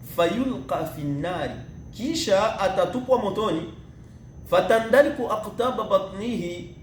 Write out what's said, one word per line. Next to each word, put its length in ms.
"Fayulqa 680
fi 160
nnari," 520
kisha 680
atatupwa 580
motoni, 440
"Fatandaliku 800
aqtaba 520
batnihi," 1000